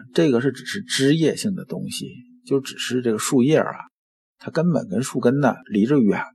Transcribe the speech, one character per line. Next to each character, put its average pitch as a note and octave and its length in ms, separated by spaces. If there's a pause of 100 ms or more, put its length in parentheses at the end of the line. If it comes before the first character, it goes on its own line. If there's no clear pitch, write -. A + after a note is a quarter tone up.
(160)
这 D#3+ 160
个 A#2 100
是 C3+ 100
只 B2+ 140
是 - 160
枝 C3+ 340
叶 D#3 200
性 G2+ 180
的 - 100
东 - 280
西， - 240 (320)
就 C#3 120
只 - 200
是 B2 240
这 A#2 80
个 G#2 80
树 C3 240
叶 C#3+ 160
儿 - 160
啊， - 40 (600)
它 - 120
根 E3 220
本 A#2 160
跟 G2 120
树 C3 200
根 B2 180
呢 B2+ 160 (160)
离 G#2 140
着 C#3+ 140
远 F#2+ 200 (160)